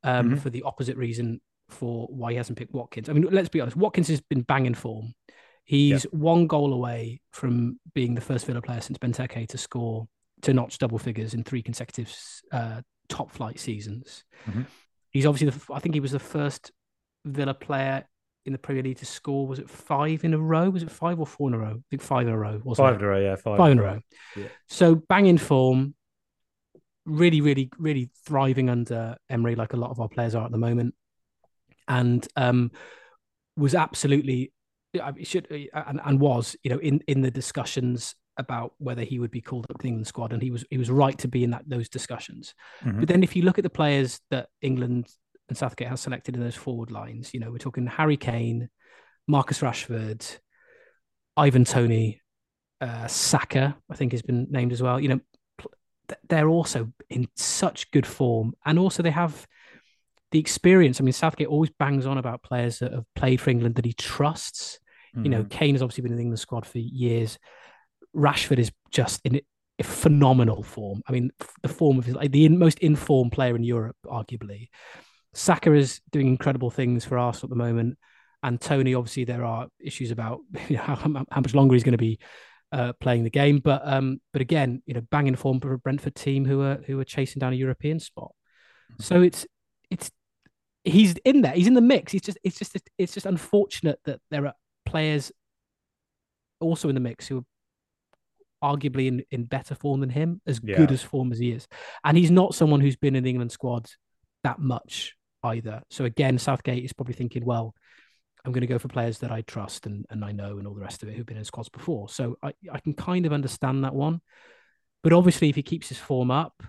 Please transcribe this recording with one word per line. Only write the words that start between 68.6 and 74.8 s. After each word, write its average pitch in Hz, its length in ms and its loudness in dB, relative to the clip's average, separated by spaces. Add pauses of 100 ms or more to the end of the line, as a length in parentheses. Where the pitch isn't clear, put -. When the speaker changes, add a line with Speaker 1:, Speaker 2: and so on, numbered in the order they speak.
Speaker 1:
just - 320 0
in 135 180 0 (380)
a - 40 -2
phenomenal 131 800 4
form. 104 460 -10
I - 40 -4
mean, 127 200 0 (100)
f-, - 120 -18 (100)
the - 60 -2
form 143 280 4
of 120 80 0
his, 123 80 -2
like, 139 180 -2
the 147 140 8
in-, 160 140 8
most 165 200 6
informed 139 520 4
player 123 240 0
in 117 80 -2
Europe, 117 320 -2 (100)
arguably. 110 640 -10 (640)